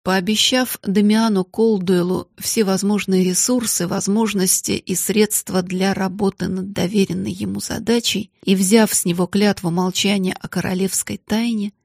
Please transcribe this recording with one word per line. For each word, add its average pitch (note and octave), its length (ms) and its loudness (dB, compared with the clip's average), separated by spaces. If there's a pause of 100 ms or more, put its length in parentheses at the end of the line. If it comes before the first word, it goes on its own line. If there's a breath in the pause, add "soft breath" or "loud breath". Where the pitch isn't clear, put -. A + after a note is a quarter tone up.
Пообещав G#3+ 800 0
Дамиану G#3 600 4
Колдуэлу F#3 920 0
все - 260 -2
возможные F#3+ 640 2
ресурсы, F#3+ 640 0
возможности G3 840 0
и F#3 240 -4
средства G3 680 0
для F#3 320 -2
работы F#3+ 540 -2
над F#3+ 240 -6
доверенной F#3+ 640 -2
ему G3 260 -6
задачей - 720 -2 (140)
и F#3+ 100 4
взяв G3+ 380 4
с - 100 0
него F3 240 0
клятву G3 420 0
молчания F#3 680 -2
о - 80 -12
королевской F#3 680 -4
тайне G#3+ 560 -2 (120)